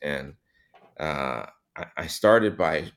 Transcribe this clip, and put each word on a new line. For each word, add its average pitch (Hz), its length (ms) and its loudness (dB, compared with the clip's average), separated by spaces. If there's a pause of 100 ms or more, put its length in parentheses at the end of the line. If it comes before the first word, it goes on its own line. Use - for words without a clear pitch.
And, 71 320 -6 (640)
uh, 69 480 -2 (320)
I, 85 80 -8 (100)
I 85 120 -4
started 107 500 4
by 80 380 0